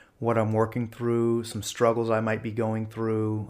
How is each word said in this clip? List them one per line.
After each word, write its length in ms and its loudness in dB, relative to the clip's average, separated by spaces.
what 200 0
I'm 140 2
working 380 0
through, 560 0
some 180 -6
struggles 460 2
I 100 2
might 240 -2
be 80 -4
going 360 -2
through, 640 -2